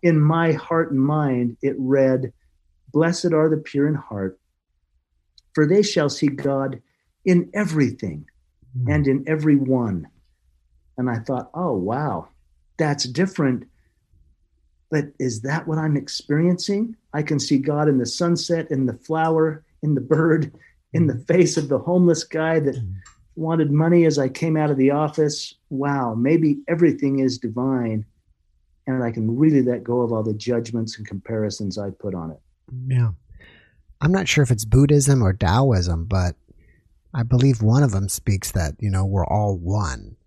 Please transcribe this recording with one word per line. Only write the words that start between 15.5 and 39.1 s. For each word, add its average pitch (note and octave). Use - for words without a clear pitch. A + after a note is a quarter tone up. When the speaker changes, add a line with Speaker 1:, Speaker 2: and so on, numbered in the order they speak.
Speaker 1:
what D#3
I'm D#3
experiencing? F3+
I D3+
can D3
see C#3
God D3
in C#3
the A#2+
sunset, E3+
in C3+
the A#2+
flower, D#3+
in D3+
the C3
bird, D#3+
in -
the C#3
Speaker 2:
Mm. -
Speaker 1:
face E3+
of D3
the C3+
homeless F3
guy D#3+
that C#3
Speaker 2:
Mm. G2+
Speaker 1:
wanted D#3+
money E3
as D3+
I C3
came D#3+
out D3+
of C3+
the C3+
office. D3+
Wow, C3+
maybe C#3+
everything D3
is B2
divine, A#2
and C3
I A#2
can A2+
really D3
let A#2+
go A#2+
of A#2
all A2
the A2
judgments A2+
and G#2+
comparisons G#2
I G2+
put F#2
on E2
it." D2+
Speaker 2:
Yeah. B2
I'm D#3+
not F#3+
sure D3+
if B2
it's A2
Buddhism C#3
or F#2
Taoism, F#2
but F#2
I B2+
believe B2
one A#2+
of B2+
them G2
speaks -
that, E2
you G#2
know, F#2+
we're F#2+